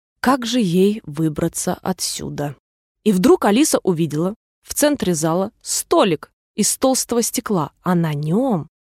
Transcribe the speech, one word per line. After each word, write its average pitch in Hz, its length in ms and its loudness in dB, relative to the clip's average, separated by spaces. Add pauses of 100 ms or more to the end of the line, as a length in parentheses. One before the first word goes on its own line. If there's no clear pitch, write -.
(200)
как 254 260 0
же 240 140 0
ей 196 460 2
выбраться 160 760 -4
отсюда. 143 760 -6 (480)
И 214 80 4
вдруг 240 320 4
Алиса 262 380 2
увидела 165 520 -2 (320)
в - 60 -12
центре 269 420 0
зала 165 360 -2 (100)
столик - 680 0 (260)
из - 220 0
толстого 247 440 0
стекла, 196 500 -2 (120)
а 180 120 0
на 165 180 0
нем 165 540 -2 (180)